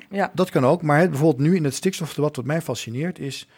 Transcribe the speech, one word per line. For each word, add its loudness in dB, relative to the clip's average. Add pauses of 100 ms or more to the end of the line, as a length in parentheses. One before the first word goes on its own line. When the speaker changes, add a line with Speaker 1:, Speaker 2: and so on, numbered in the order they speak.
Speaker 1:
Ja. -4
Speaker 2:
Dat 0
kan 2
ook, 4
maar, 4
hè, 4
bijvoorbeeld 2
nu 4
in 2
het -2
stikstofdebat, -4
wat -8
mij -2
fascineert -6
is, -10 (100)